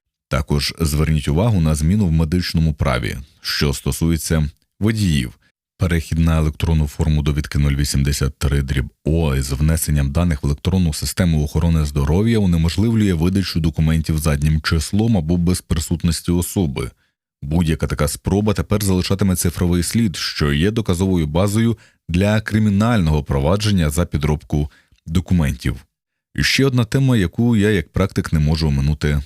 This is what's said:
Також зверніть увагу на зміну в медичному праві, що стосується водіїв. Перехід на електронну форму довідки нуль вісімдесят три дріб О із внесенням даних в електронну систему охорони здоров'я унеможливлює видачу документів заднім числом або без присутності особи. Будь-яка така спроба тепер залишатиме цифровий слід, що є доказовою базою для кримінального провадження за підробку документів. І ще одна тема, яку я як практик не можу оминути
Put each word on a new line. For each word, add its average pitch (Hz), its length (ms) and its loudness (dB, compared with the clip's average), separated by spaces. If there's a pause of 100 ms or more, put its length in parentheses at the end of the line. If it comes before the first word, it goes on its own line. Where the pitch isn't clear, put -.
(280)
Також 73 520 -2
зверніть 76 480 0
увагу 95 320 2
на 78 140 2
зміну 90 320 2
в 80 60 0
медичному 80 640 0
праві, 60 440 -2 (220)
що - 320 -2
стосується 78 760 -2 (300)
водіїв. 98 520 0 (460)
Перехід 82 400 -2
на 82 200 4
електронну 78 480 0
форму 76 360 0
довідки 73 360 -2
нуль 71 140 2
вісімдесят 69 680 -2
три 71 240 0
дріб 67 240 -4 (180)
О 76 320 0
із 67 160 -4
внесенням 73 600 0
даних 85 300 0
в 69 40 -2
електронну 85 460 0
систему 78 520 0
охорони 80 400 0
здоров'я 76 540 0
унеможливлює 98 760 2
видачу 87 480 0
документів 80 580 0
заднім 76 420 0
числом 104 560 0
або 85 200 0
без 87 240 0
присутності 82 720 -2
особи. 76 580 -2 (520)
Будь-яка 78 440 0
така 73 220 -2
спроба 101 460 0
тепер 104 300 -2
залишатиме 95 520 0
цифровий 87 460 0
слід, 110 340 -2
що - 360 -2
є 80 180 0
доказовою 95 560 0
базою 104 520 0 (300)
для 101 320 2
кримінального 104 840 2
провадження 85 640 2
за 82 160 0
підробку 73 640 -2 (360)
документів. 76 680 0 (580)
І 69 80 -2
ще 131 240 2
одна 123 180 2
тема, 135 320 2
яку 117 400 2
я 104 140 4
як 90 180 0
практик - 440 -2
не 80 60 2
можу 78 300 2
оминути 71 580 0